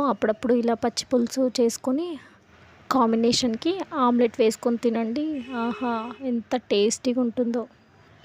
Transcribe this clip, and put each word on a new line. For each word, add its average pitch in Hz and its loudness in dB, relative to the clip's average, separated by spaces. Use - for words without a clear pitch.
అప్పుడప్పుడు 233 0
ఇలా 233 2
పచ్చి 240 -2
పులుసు 254 2
చేసుకొని 254 0
కాంబినేషన్‌కి 233 2
ఆమ్లెట్ 240 2
వేసుకొని 226 2
తినండి. 226 -2
ఆహా, 240 -4
ఎంత 233 -2
టేస్టీగా 226 2
ఉంటుందో. 233 -2